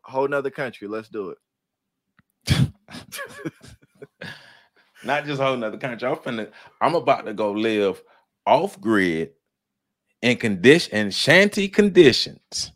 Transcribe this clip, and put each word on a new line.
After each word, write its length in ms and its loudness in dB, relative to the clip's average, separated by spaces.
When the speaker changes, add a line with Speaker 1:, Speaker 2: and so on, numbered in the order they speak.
Speaker 1:
whole 180 -2
nother 220 -4
country. 380 -10
Let's 220 -10
do 200 -10
it. 80 -16
Speaker 2:
<laughs> 240 2
Not 220 -4
just 140 -6
a 60 0
whole 120 0
nother 200 -8
country. 300 -8
I'm 100 -2
finna, 340 -10
I'm 140 2
about 300 0
to 80 -8
go 180 -4
live 500 0
off 360 2
grid 500 0
in 160 2
condition, 600 4
in 140 -2
shanty 580 2
conditions 1040 2